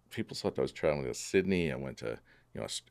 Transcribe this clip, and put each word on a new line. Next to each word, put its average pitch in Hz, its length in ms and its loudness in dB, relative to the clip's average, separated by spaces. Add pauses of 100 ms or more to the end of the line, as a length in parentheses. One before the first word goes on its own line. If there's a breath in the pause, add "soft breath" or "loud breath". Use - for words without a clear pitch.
people - 260 -6
thought - 220 -2
I - 40 2
was 67 100 0
traveling 73 340 2
to 62 80 -2
Sydney. 90 580 4
I 64 40 -2
went 65 220 -6
to, 57 200 -6 (360 soft breath)
you - 80 -8
know, - 20 -4
Aus-, - 280 -6